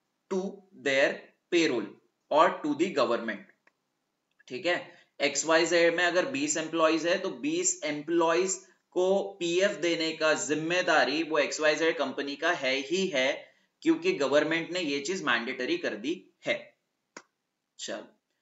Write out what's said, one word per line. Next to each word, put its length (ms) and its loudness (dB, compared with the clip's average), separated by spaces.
to 100 0
their 280 2
payroll 320 2
or 160 6
to 340 -4
the 120 -2
government। 440 -2
ठीक 180 -8
है, 320 -4
एक्सवाईजेड 760 2
में 100 0
अगर 220 2
बीस 300 -2
employees 500 2
है, 120 2
तो 100 -6
बीस 560 -2
employees 840 0
को 500 0
पीएफ़ 320 2
देने 400 -2
का 220 0
जिम्मेदारी 880 0
वो 160 0
एक्सवाईजेड 600 2
company 380 -4
का 160 0
है 220 -2
ही 320 -2
है, 460 -2
क्योंकि 300 2
government 580 2
ने 100 -4
ये 200 -2
चीज 220 -6
mandatory 560 -2
कर 160 -4
दी 360 -8
है। 320 -6
चलो, 360 -12